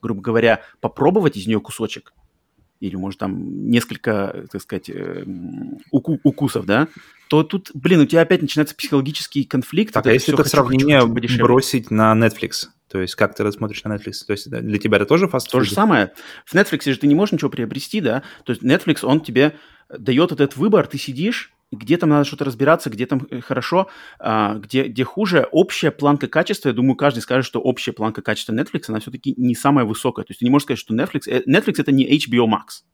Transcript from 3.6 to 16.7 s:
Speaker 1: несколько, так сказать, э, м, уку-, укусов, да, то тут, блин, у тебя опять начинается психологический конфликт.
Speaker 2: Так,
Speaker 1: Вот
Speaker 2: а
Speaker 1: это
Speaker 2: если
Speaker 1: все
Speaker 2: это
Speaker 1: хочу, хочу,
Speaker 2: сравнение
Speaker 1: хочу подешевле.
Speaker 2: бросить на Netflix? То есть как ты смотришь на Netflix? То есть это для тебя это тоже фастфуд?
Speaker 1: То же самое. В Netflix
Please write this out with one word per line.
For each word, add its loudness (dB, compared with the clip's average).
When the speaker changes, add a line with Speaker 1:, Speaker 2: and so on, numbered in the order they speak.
Speaker 1:
несколько, -2
так -10
сказать, -10
э, -10
м, -12
уку-, 0
укусов, 0
да, 2
то 4
тут, -6
блин, 4
у 6
тебя 4
опять 0
начинается -2
психологический -2
конфликт. -2
Speaker 2:
Так, 0
Speaker 1:
Вот 2
Speaker 2:
а 4
Speaker 1:
это 8
Speaker 2:
если 2
Speaker 1:
все 2
Speaker 2:
это 4
Speaker 1:
хочу, 0
хочу, 4
Speaker 2:
сравнение 4
Speaker 1:
хочу 4
подешевле. 0
Speaker 2:
бросить 2
на 4
Netflix? 0
То -4
есть -6
как 0
ты 0
смотришь -8
на -4
Netflix? -12
То -4
есть -10
это -8
для -2
тебя 2
это 2
тоже 2
фастфуд? -4
Speaker 1:
То 2
же 0
самое. 2
В -18
Netflix 0